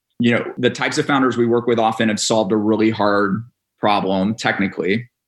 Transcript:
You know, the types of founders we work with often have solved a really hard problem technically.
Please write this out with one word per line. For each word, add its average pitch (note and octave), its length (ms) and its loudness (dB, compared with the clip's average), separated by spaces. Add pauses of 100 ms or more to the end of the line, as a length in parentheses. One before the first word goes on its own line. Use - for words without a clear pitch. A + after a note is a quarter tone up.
(200)
You A#2+ 120 2
know, A2 260 -2
the B2 140 2
types C3 260 -4
of D3 80 0
founders C3+ 320 0
we A#2+ 80 2
work A#2 220 0
with A#2+ 100 2
often A2+ 320 0
have G#2 100 -2
solved A2 320 0
a A2 60 2
really G#2+ 320 2
hard G#2 540 0 (360)
problem G2 540 0
technically. G#2 720 -2 (200)